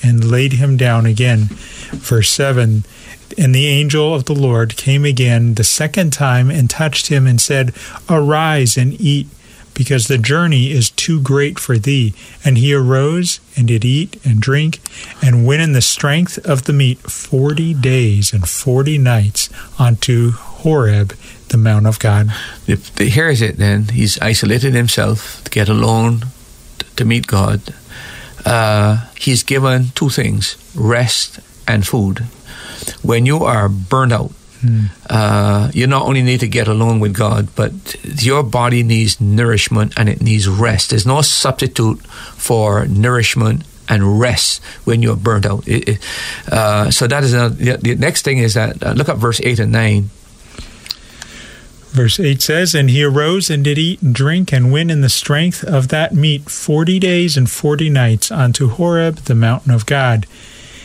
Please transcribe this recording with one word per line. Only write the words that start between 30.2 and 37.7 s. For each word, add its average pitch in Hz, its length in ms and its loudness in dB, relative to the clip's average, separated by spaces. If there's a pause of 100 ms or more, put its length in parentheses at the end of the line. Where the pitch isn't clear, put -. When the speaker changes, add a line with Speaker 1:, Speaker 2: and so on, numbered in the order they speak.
Speaker 2:
rest 120 640 -2 (260)
and 107 160 0
food. 98 400 -2 (800)
When 117 240 2
you 151 160 0
are 107 260 0
burned 117 440 0
out, - 180 -2 (340)
Speaker 1:
Hmm. 110 240 2 (220)
Speaker 2:
uh, 104 640 2
you 120 120 0
not 135 220 2
only 135 140 2
need 127 180 2
to 117 80 -2
get 110 200 0
alone 113 300 2
with 104 140 0
God, 104 420 0
but 110 180 -2 (520)